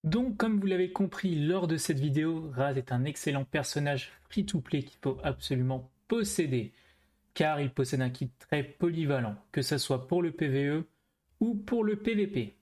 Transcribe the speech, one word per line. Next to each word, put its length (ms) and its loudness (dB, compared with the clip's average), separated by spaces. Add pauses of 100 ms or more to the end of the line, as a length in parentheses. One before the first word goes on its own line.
Donc, 320 2
comme 220 2
vous 80 0
l'avez 260 2
compris 420 0
lors 340 2
de 80 2
cette 240 0
vidéo, 540 0
Raz 220 0
est 140 -4
un 140 2
excellent 400 -2
personnage 680 -2 (200)
free-to-play 520 -2
qu'il 180 -12
faut 220 -2
absolument 720 -2 (160)
posséder, 640 0 (640)
car 260 2
il 100 0
possède 320 0
un 80 0
kit 280 -6
très 240 -2
polyvalent, 760 0 (160)
que 100 0
ce 160 0
soit 300 -2
pour 140 2
le 100 0
P 160 -2
V 180 2
E 180 0 (560)
ou 140 2
pour 300 0
le 120 2
P 180 -2
V 140 2
P. 340 -4